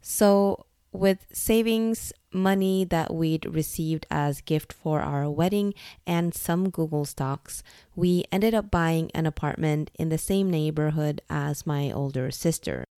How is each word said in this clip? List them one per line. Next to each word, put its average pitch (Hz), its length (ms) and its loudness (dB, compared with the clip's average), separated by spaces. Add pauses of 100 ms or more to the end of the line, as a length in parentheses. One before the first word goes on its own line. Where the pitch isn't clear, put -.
So 202 640 4 (260)
with 190 400 0
savings, 226 800 0 (220)
money 190 500 2
that 170 300 -2
we'd 160 320 0
received 156 640 -4
as 147 300 0
gift - 320 -2
for 156 280 -2
our 143 280 -2
wedding, 196 440 0 (320)
and 170 280 0
some 180 360 0
Google 156 360 -2
stocks, - 580 -6 (320)
we 180 360 4
ended 214 220 2
up 208 160 0
buying 165 440 2
an 160 120 0
apartment 151 720 -2
in 160 120 -2
the 160 80 0
same 196 320 0
neighborhood 151 800 0
as 147 360 -4
my 143 260 -2
older 135 400 -4
sister. 78 520 -2 (140)